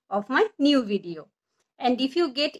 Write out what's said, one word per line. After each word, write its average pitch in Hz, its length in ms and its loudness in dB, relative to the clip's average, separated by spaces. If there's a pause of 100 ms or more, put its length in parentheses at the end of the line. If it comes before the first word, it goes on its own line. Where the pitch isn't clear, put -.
of 202 180 -4
my 349 200 2 (100)
new 277 240 4
video. 170 460 -6 (500)
And 247 220 0
if 262 160 -2
you 339 160 0
get 294 280 -4